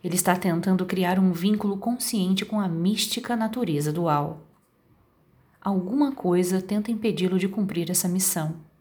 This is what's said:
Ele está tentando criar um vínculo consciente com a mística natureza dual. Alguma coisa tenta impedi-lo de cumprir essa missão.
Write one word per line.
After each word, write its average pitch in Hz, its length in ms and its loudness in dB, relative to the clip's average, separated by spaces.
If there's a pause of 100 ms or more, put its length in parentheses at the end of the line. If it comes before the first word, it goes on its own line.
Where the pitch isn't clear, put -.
Ele 175 120 -2
está 185 200 4
tentando 185 500 2
criar 185 340 0
um 185 120 6
vínculo 196 460 0
consciente 196 680 -2
com 214 140 -4
a 196 80 0
mística 202 680 -2
natureza 214 560 -2
dual. 151 520 0 (1160)
Alguma 202 540 0
coisa 180 480 2
tenta 208 300 -2
impedi-lo 190 460 0
de 185 120 0
cumprir 175 400 -2
essa 180 180 0
missão. 175 480 0 (260)